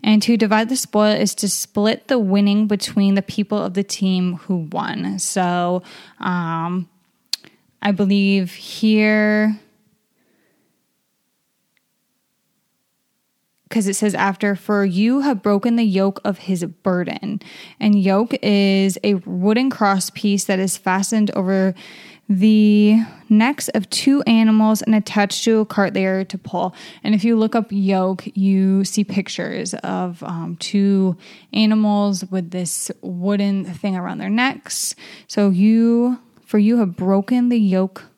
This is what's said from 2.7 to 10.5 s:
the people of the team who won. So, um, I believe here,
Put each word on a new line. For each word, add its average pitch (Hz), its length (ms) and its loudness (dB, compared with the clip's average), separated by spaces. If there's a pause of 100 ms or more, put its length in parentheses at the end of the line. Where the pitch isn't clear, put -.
the 196 60 0
people 208 360 -4
of 190 160 -4
the 196 120 -2
team 185 500 -2
who 170 340 -6
won. 190 480 -6
So, 180 640 -2 (380)
um, 175 720 -4 (920)
I 208 120 0
believe 196 600 2
here, 214 1040 2 (4000)